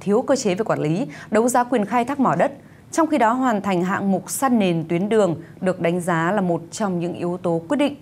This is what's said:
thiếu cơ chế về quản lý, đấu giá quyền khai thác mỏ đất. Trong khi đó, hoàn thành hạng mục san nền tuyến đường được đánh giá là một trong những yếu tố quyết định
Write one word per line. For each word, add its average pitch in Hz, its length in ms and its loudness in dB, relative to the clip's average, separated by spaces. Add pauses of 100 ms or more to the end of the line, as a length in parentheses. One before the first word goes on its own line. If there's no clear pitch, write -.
thiếu 202 200 2
cơ 277 140 2
chế 202 200 0
về 214 80 -4
quản 160 160 0
lý, 160 280 -2 (240)
đấu 220 160 2
giá 247 160 2
quyền 247 220 0
khai 240 200 0
thác 277 140 -6
mỏ 185 160 2
đất. 208 160 2 (400)
Trong 320 160 2
khi 311 100 0
đó, 233 160 4
hoàn 254 280 0
thành 185 220 0
hạng 196 280 0
mục 180 180 -2
san 247 300 2
nền 170 280 2
tuyến 175 220 -2
đường 202 320 2 (200)
được 185 200 -2
đánh 170 200 0
giá 165 300 0
là 208 100 0
một 170 200 0 (100)
trong 190 280 -4
những 170 140 -4
yếu 175 240 -4
tố 170 320 -2
quyết 285 80 0
định 285 240 0